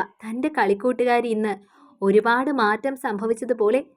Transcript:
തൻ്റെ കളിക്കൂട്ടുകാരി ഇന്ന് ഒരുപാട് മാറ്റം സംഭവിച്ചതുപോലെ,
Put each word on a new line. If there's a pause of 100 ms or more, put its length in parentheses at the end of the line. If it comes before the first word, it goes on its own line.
(160)
തൻ്റെ
കളിക്കൂട്ടുകാരി
ഇന്ന് (480)
ഒരുപാട്
മാറ്റം
സംഭവിച്ചതുപോലെ, (160)